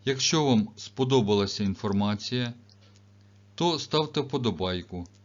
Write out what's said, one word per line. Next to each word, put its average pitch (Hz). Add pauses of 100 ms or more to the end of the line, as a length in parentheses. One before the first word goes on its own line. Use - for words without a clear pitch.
Якщо 135
вам 113
сподобалася 107
інформація, 104 (1000)
то 165
ставте 151
вподобайку, 92 (180)